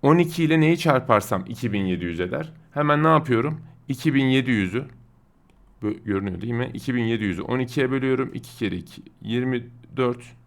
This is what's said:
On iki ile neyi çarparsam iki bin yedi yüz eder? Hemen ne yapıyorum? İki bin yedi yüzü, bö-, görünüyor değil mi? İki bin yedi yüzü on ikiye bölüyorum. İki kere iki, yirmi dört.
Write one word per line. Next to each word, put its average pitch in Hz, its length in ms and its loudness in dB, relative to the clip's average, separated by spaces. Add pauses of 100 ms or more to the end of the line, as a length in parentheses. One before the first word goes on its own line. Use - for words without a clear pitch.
On 151 160 6
iki 165 260 2
ile 160 160 4
neyi 160 180 4
çarparsam 123 680 2
iki 117 240 -6
bin 98 120 0
yedi 90 200 -2
yüz 85 160 -4
eder? 135 320 -4 (220)
Hemen 147 280 2
ne 156 60 4
yapıyorum? 156 520 2 (280)
İki 139 260 -2
bin 135 100 4
yedi 131 260 2
yüzü, 107 340 0 (960)
bö-, 104 220 -6
görünüyor 98 360 -2
değil 113 120 -6
mi? 120 220 -2
İki 113 200 -4
bin 123 80 0
yedi 113 220 0
yüzü 92 180 -2
on 123 160 -2
ikiye 127 320 0
bölüyorum. 131 440 0
İki - 240 -12
kere 92 180 -2
iki, - 260 -14 (200)
yirmi 123 440 -2 (300)
dört. 123 260 -2 (240)